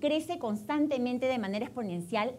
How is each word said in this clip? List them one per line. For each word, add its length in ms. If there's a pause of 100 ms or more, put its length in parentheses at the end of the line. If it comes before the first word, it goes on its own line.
crece 400
constantemente 840
de 120
manera 260
exponencial 760